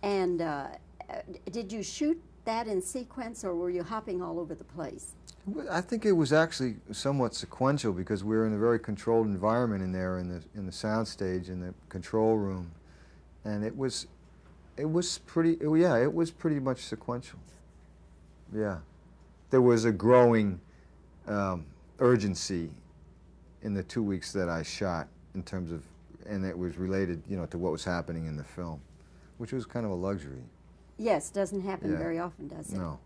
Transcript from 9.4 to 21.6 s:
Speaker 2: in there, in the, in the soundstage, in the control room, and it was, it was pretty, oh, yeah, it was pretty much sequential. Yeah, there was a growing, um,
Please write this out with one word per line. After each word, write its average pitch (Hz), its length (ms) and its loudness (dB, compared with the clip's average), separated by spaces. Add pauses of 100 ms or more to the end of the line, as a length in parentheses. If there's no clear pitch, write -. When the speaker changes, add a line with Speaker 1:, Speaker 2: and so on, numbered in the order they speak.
Speaker 2:
in 92 80 -2
there, 92 260 -2
in 90 120 -4
the, 87 120 -8 (140)
in 101 100 -8
the 90 60 -8
soundstage, 98 760 -2
in 92 120 -6
the 90 120 -8 (160)
control 110 480 2
room, 92 340 -4 (720)
and 104 200 -4
it 110 140 -4
was, 131 300 -4 (720)
it 156 120 -2
was 175 380 0
pretty, 165 360 4
oh, 151 120 4
yeah, 165 220 8
it 135 140 4
was 165 200 0
pretty 151 280 0
much 131 260 0
sequential. - 520 -8 (1160)
Yeah, 104 240 -2 (720)
there 131 120 8
was 120 240 8
a 117 60 6
growing, 110 680 8 (680)
um, 95 380 -2 (340)